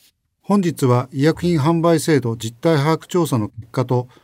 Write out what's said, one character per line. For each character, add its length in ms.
本 180
日 260
は 260
医 120
薬 160
品 180
販 220
売 180
制 220
度 160
実 240
態 160
把 200
握 120
調 180
査 100
の 120
結 240
果 120
と、 220